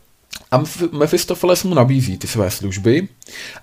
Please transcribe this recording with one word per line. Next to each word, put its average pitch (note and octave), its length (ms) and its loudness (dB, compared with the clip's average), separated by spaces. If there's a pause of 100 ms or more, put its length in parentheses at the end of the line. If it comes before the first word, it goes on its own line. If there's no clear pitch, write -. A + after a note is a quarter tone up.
(500)
A D#3 80 4
Mef-, E3 340 -2
Mefistofeles F3 720 0
mu F3+ 100 0
nabízí B2 440 2
ty - 80 -10
své G2+ 240 0
služby G2+ 580 0 (540)